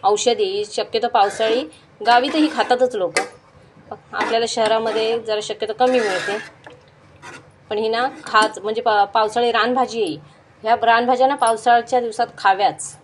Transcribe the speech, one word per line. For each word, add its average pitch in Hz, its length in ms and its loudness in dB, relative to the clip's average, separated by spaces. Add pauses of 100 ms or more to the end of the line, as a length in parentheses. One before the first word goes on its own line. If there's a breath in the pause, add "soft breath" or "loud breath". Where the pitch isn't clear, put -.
औषधी, 208 600 0
शक्यतो 220 420 -6
पावसाळी 226 580 0 (400 loud breath)
गावी 247 240 4
तर 311 80 -2
ही 302 160 2
खातातच 247 420 0
लोक, 175 240 -2 (960)
आपल्याला 226 360 0
शहरामध्ये 220 720 0
जरा 220 240 -4
शक्यतो 214 300 -8
कमी 254 260 2
मिळते, 202 380 -2 (1300)
पण 208 80 -4
ही 220 120 -2
ना 233 180 0 (160)
खाच, 214 360 0
म्हणजे 214 220 -4
पा-, 208 240 4
पावसाळी 233 460 0
रानभाजी 226 520 0
आहे. 151 140 -4 (440 soft breath)
ह्या 220 200 2
रानभाज्या 247 460 4
ना 277 80 2
पावसाळ्याच्या 233 640 2
दिवसात 233 280 -4 (100)
खाव्याच 196 680 0